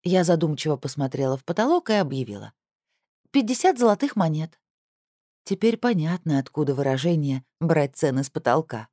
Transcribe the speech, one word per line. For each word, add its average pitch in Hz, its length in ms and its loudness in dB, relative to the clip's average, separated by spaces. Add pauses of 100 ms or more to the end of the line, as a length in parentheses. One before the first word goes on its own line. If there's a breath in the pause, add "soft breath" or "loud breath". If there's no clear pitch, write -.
Я 180 200 2
задумчиво 156 540 0
посмотрела 135 580 -2
в 135 80 -14
потолок 269 460 0
и 220 40 2
объявила: 127 600 -4 (760)
«Пятьдесят 254 480 2
золотых 240 360 2
монет». 156 460 -2 (840)
Теперь 220 340 0
понятно, 170 600 0
откуда 139 380 -2
выражение 139 680 0 (160)
«брать 156 360 0
цены 139 280 0
с - 60 -6
потолка». 127 640 -2